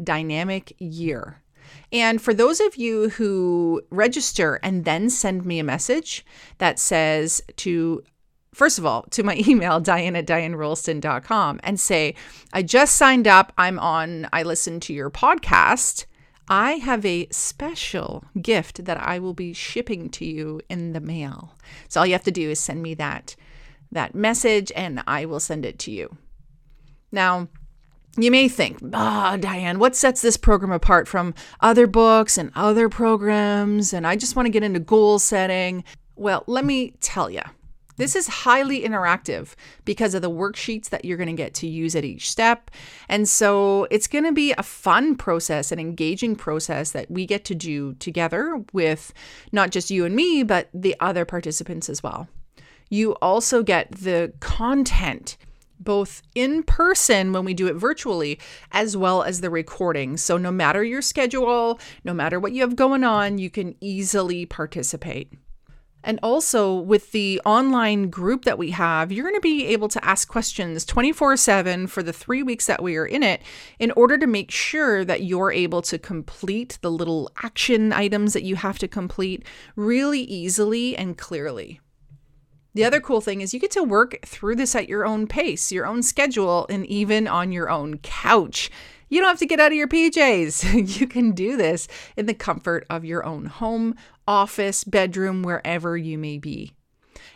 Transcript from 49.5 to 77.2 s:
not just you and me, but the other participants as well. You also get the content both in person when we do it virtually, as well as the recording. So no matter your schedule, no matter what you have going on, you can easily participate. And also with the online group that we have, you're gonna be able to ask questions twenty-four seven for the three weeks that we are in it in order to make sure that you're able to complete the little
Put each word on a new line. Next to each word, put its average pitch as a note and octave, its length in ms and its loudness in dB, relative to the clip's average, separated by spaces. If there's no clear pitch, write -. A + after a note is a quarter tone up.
not F#3+ 200 2
just - 180 -4
you F#3 160 0
and F#3 100 -2
me, D#4 280 2
but G#3 320 0
the F#3 240 0
other F3 260 0
participants E3 640 -8
as C#3 140 -8
well. E3 240 -10
You G#3+ 320 0
also A#3 420 2
get F3+ 280 0
the F#3 480 -2
content A#3 1000 0
both G3+ 420 -2
in C#4 280 0
person C4 720 4
when F#3 120 -2
we F#3+ 100 -4
do F#3 120 0
it E3 80 -2
virtually, F3 640 -4
as G#3 240 0
well F#3 280 2
as F3+ 180 -4
the F3+ 80 -4
recording. D#3+ 680 -4
So F3 200 0
no F3+ 140 -2
matter F3+ 320 2
your A#3+ 180 -4
schedule, A#3+ 800 0
no F3 100 -6
matter E3 260 -2
what G3+ 140 -4
you C4 80 0
have B3 140 0
going C4+ 280 4
on, G3+ 360 2
you F#3 100 -6
can F3+ 320 -8
easily F#3+ 640 -2
participate. D#3 880 -8
And A3 200 -4
also A3+ 500 2
with F#3 380 2
the G3 320 -2
online A3 640 2
group G3 360 -2
that A2 120 2
we E3+ 140 -4
have, E3+ 400 0
you're B3 180 -4
gonna G4+ 120 -2
be D4+ 240 0
able G#3+ 240 0
to - 160 -4
ask F#3+ 220 0
questions F3 580 -6
twenty-four C#4 500 2
seven F#3 500 2
for F#3 160 -6
the E3+ 120 -6
three B3+ 300 -6
weeks A#3+ 240 -4
that - 140 0
we F3 140 -4
are D#3+ 100 -2
in - 180 -2
it F#3+ 180 2
in A#3 140 0
order A#3+ 260 6
to D4 100 2
make G#3 220 0
sure B3+ 540 0
that F3+ 200 -2
you're F#3 280 0
able F3 300 0
to E3+ 180 -6
complete G3 800 -8
the E3+ 100 -4
little E3 380 -4